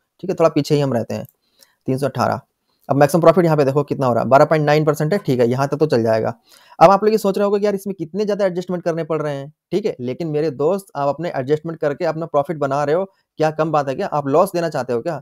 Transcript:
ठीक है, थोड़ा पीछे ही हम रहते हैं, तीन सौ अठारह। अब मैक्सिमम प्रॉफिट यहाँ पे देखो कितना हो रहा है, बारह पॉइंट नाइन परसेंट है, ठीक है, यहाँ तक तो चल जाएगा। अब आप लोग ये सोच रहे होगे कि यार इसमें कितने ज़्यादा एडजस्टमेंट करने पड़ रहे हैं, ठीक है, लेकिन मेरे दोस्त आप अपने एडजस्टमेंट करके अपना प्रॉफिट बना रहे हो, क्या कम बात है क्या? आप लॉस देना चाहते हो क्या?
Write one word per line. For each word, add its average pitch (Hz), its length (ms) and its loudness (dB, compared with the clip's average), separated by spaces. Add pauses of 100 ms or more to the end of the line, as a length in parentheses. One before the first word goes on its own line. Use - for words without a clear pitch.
(220)
ठीक 185 80 -4
है, 175 60 -4
थोड़ा 165 140 4
पीछे 151 240 0
ही 147 60 4
हम 139 120 0
रहते 113 220 -4
हैं, 107 120 -8 (600)
तीन 131 120 0
सौ 139 80 -2
अठारह। 113 340 -2 (480)
अब 135 80 0
मैक्सिमम 151 240 4
प्रॉफिट 165 240 6
यहाँ 156 120 2
पे 147 80 4
देखो 135 200 0
कितना 139 220 -2
हो 123 60 2
रहा 117 100 0
है, 117 60 -2
बारह 135 160 8
पॉइंट 156 220 2
नाइन 151 180 4
परसेंट 151 280 0
है, 202 60 2
ठीक 131 220 0
है, 120 80 4
यहाँ 127 200 0
तक 147 80 -4
तो 156 100 2
चल 127 160 2
जाएगा। 113 320 0 (440)
अब 170 120 2
आप 196 140 2
लोग 214 80 2
ये 220 60 2
सोच 196 200 -2
रहे 208 60 0
होगे 202 160 0
कि 208 60 2
यार 202 80 0
इसमें 196 200 -6
कितने 170 300 -8
ज़्यादा 202 220 -2
एडजस्टमेंट 180 380 -4
करने 165 200 -2
पड़ 156 180 -4
रहे 147 120 -4
हैं, 139 180 -12 (200)
ठीक 208 140 -2
है, - 140 -4
लेकिन 127 280 -6
मेरे 151 240 -2
दोस्त 160 340 -2 (100)
आप 143 120 -2
अपने 156 220 -4
एडजस्टमेंट 151 500 -4
करके 147 240 -2
अपना 160 220 -4
प्रॉफिट 147 320 -2
बना 139 260 -2
रहे 143 120 0
हो, 190 80 0 (340)
क्या 156 140 2
कम 156 200 -2
बात 143 160 0
है 131 60 -2
क्या? 190 140 -6
आप 143 200 -4
लॉस 170 240 2
देना 170 160 -2
चाहते 131 240 -4
हो 117 80 0
क्या? 160 220 -6